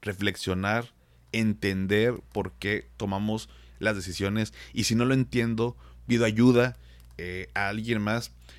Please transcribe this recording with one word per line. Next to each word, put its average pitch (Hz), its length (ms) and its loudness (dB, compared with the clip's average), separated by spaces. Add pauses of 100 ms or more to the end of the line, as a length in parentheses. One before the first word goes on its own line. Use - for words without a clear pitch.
reflexionar, 101 920 -2 (380)
entender 104 920 0 (120)
por 95 220 -4
qué - 420 -6
tomamos 107 520 -4 (300)
las 107 160 0
decisiones, 98 600 -4 (180)
y 113 120 -2
si 113 120 2
no 120 80 2
lo 131 100 2
entiendo, 120 640 0 (320)
pido 117 160 2
ayuda, 120 520 6 (400)
eh, 90 380 -10
a 98 140 0
alguien 110 340 -2
más, 110 300 -2 (260)